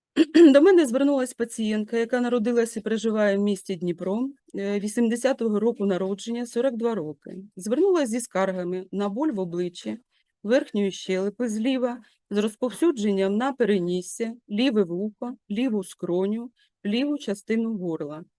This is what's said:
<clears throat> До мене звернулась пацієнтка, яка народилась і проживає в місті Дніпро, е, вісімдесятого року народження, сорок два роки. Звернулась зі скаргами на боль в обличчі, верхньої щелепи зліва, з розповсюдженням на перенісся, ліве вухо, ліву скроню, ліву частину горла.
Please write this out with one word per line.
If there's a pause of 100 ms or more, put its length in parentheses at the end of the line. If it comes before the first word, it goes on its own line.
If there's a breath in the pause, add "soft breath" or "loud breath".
(140)
<clears throat>
До
мене
звернулась
пацієнтка,
яка
народилась
і
проживає
в
місті
Дніпро, (260)
е,
вісімдесятого
року
народження,
сорок
два
роки. (200)
Звернулась
зі
скаргами
на
боль
в
обличчі, (440)
верхньої
щелепи
зліва, (280 loud breath)
з
розповсюдженням
на
перенісся, (160)
ліве
вухо, (140)
ліву
скроню, (360)
ліву
частину
горла. (140)